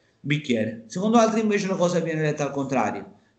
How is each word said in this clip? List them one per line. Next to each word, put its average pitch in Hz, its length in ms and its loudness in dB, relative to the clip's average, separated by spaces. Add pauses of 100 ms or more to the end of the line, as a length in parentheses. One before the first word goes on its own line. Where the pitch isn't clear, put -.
(220)
bicchiere. 120 680 -2
Secondo 214 300 0
altri 220 240 4
invece 202 260 0
la 190 80 -2
cosa 175 240 2
viene 160 220 -2
letta 151 240 0
al 139 60 -4
contrario, 117 640 -2 (260)